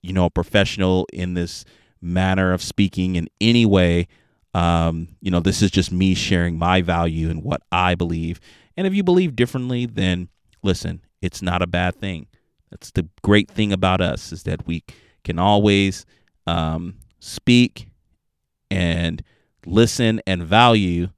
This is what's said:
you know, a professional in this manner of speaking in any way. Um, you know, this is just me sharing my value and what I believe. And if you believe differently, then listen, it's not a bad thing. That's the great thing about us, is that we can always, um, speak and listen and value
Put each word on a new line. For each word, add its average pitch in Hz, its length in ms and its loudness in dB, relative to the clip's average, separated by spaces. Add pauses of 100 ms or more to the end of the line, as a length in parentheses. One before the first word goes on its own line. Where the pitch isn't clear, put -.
you 90 100 -8
know, 92 120 2
a 85 40 2
professional 92 800 0
in 90 220 -6
this 87 320 -6 (340)
manner 92 540 0
of 90 80 -2
speaking 92 540 -2
in 82 120 -2 (140)
any 117 240 4
way. 87 420 2 (460)
Um, 85 560 0 (100)
you 95 120 -4
know, 87 80 2
this 92 240 0
is 98 80 2
just - 200 0
me 92 220 2
sharing 87 460 0
my 90 220 2
value 85 480 -2
and 80 140 -6
what - 180 -6 (100)
I 90 240 0
believe. 85 440 -6 (380)
And 190 80 -4
if 190 80 -2
you 202 100 -2
believe 180 320 2
differently, 123 520 -2
then 92 420 -2 (320)
listen, 87 400 -4 (220)
it's - 180 -8
not 90 220 -2
a 87 40 -4
bad 90 280 -2
thing. 92 320 -10 (420)
That's - 220 -20
the 82 160 -4 (160)
great 104 260 4
thing 104 240 0
about 95 260 0
us, 87 320 -4
is 82 120 -14
that 90 240 -6
we 82 160 -6 (400)
can 85 160 -6
always, 101 640 2 (400)
um, 82 520 -4 (240)
speak - 680 2 (840)
and 85 500 -2 (440)
listen 110 600 2
and 92 160 -2
value 95 760 2